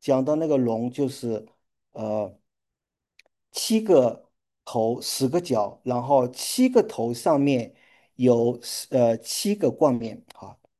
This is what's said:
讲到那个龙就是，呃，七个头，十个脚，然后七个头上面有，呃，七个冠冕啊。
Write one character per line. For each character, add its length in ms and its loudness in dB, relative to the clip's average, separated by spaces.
讲 240 2
到 120 0
那 100 -2
个 100 2
龙 340 0
就 160 -2
是， 400 -6
呃， 420 -6
七 300 0
个 480 2
头， 380 -2
十 260 -2
个 100 -2
脚， 460 -4
然 180 -2
后 260 2
七 380 0
个 160 4
头 300 -6
上 260 0
面 360 0
有， 440 2
呃， 300 2
七 360 -4
个 160 0
冠 240 2
冕 300 -8
啊。 220 -20